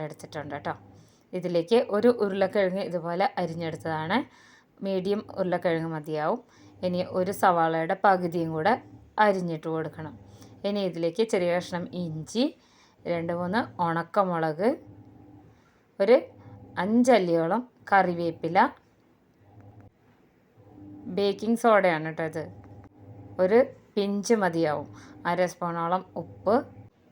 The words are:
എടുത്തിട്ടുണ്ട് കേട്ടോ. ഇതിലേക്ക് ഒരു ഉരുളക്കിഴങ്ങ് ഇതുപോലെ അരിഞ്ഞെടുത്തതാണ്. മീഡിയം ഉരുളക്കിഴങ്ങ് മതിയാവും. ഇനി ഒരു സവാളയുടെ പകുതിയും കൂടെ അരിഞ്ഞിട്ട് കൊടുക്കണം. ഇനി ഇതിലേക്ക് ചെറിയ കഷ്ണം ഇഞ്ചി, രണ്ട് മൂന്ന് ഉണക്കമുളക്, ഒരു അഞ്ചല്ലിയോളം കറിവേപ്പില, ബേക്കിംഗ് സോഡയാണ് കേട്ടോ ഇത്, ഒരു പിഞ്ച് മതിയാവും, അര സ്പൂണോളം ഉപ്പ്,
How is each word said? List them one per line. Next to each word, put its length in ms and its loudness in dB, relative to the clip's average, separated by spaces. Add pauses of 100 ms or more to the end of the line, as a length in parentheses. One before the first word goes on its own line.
എടുത്തിട്ടുണ്ട് 500 -12
കേട്ടോ. 180 -8 (640)
ഇതിലേക്ക് 420 2 (160)
ഒരു 140 4 (140)
ഉരുളക്കിഴങ്ങ് 680 0
ഇതുപോലെ 360 -2 (160)
അരിഞ്ഞെടുത്തതാണ്. 760 -4 (680)
മീഡിയം 360 -2 (180)
ഉരുളക്കിഴങ്ങ് 560 -2
മതിയാവും. 440 -4 (480)
ഇനി 120 -2 (200)
ഒരു 120 -2 (100)
സവാളയുടെ 540 2 (100)
പകുതിയും 500 2
കൂടെ 180 2 (520)
അരിഞ്ഞിട്ട് 500 0
കൊടുക്കണം. 380 -8 (540)
ഇനി 220 -2
ഇതിലേക്ക് 420 -2
ചെറിയ 240 0
കഷ്ണം 280 -4 (180)
ഇഞ്ചി, 420 -4 (680)
രണ്ട് 260 -4
മൂന്ന് 220 -2 (260)
ഉണക്കമുളക്, 840 0 (1300)
ഒരു 120 6 (680)
അഞ്ചല്ലിയോളം 800 4 (300)
കറിവേപ്പില, 680 2 (2500)
ബേക്കിംഗ് 440 -2
സോഡയാണ് 460 4
കേട്ടോ 220 -6
ഇത്, 120 -8 (1000)
ഒരു 160 6 (360)
പിഞ്ച് 460 0
മതിയാവും, 460 0 (420)
അര 220 2
സ്പൂണോളം 500 -2 (200)
ഉപ്പ്, 340 0 (560)